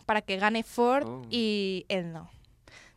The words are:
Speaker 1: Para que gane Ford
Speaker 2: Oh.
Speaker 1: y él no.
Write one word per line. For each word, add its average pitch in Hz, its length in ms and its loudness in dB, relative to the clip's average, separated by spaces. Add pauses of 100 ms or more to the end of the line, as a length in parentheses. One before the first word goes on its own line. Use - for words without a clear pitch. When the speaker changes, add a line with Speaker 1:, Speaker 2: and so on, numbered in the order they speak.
Speaker 1:
Para 214 160 2
que 190 160 -2
gane 220 280 2
Ford 247 420 2
Speaker 2:
Oh. 247 240 -8
Speaker 1:
y 208 580 0
él 175 240 -2
no. 165 160 -12 (680)